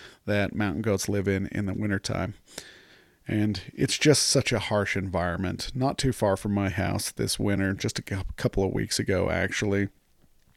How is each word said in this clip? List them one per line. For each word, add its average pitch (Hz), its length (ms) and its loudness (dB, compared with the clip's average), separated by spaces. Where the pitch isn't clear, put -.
that 104 280 0
mountain 104 280 0
goats 104 260 0
live 101 220 0
in 95 180 0
in 101 180 -4
the 95 80 -2
wintertime. 98 600 -2
And 104 360 0
it's - 240 0
just - 260 6
such - 280 2
a 110 80 0
harsh 101 380 0
environment. 92 760 -2
Not 131 240 0
too 131 140 2
far 101 240 2
from 104 180 -2
my 101 140 2
house 92 440 0
this - 280 -2
winter, 101 340 2
just 110 260 -2
a - 20 -10
cou-, 95 220 -6
couple - 260 0
of 95 120 0
weeks 107 260 -2
ago, 92 300 2
actually, 98 580 0